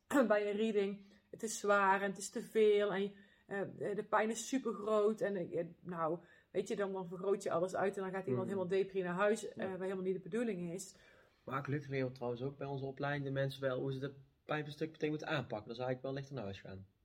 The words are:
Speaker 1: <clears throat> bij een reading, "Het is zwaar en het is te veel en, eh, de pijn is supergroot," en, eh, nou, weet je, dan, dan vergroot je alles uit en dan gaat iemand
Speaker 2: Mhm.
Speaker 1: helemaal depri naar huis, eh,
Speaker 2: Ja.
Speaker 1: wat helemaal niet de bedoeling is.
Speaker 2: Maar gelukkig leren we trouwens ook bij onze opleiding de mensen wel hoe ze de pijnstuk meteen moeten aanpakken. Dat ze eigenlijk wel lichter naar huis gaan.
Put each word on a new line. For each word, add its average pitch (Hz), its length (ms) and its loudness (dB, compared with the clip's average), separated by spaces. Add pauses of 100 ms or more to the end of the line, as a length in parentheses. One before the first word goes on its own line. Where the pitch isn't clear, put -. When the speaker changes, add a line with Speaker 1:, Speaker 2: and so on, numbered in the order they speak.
Speaker 1:
<clears throat> 269 200 6
bij 208 220 4
een 202 80 0
reading, 202 480 0 (240)
"Het - 140 -12
is 220 160 -4
zwaar 196 420 6
en 202 80 2
het 190 100 -4
is - 100 -6
te 233 120 -6
veel 208 520 6
en, 196 180 0 (360)
eh, 196 480 -4
de 214 140 -4
pijn 214 200 4
is 220 180 -4
supergroot," 214 760 2
en, 202 140 0
eh, 170 300 -2 (160)
nou, 170 380 -2 (320)
weet 208 160 -2
je, 220 80 -2
dan, 196 180 -2
dan 190 140 -6
vergroot 190 360 0
je - 80 -2
alles 180 240 2
uit 202 220 0
en 196 60 -2
dan 185 80 -4
gaat 185 160 -4
iemand - 200 0
Speaker 2:
Mhm. 196 100 -2
Speaker 1:
helemaal 185 200 0
depri 196 240 0
naar 175 140 -2
huis, 208 380 2
eh, 233 120 -6
Speaker 2:
Ja. 190 60 -2
Speaker 1:
wat 180 80 -6
helemaal 190 240 -4
niet 185 120 0
de 180 140 -10
bedoeling 185 440 -2
is. - 220 -10 (480)
Speaker 2:
Maar 135 200 -4
gelukkig 139 260 -4
leren 135 180 0
we 127 60 -8
trouwens 123 300 -4
ook 143 140 -4
bij 139 100 -6
onze 135 180 -4
opleiding 143 400 -2
de 135 60 -4
mensen 135 300 0
wel 131 180 0
hoe 135 140 -2
ze 131 60 -6
de 143 140 -6 (320)
pijnstuk 151 460 -4
meteen - 180 -2
moeten 151 180 -2
aanpakken. 123 400 -4
Dat 117 100 -8
ze 127 60 -4
eigenlijk 127 180 0
wel 135 120 -4
lichter 139 220 -8
naar 120 80 -4
huis 98 180 -8
gaan. 95 240 -12 (200)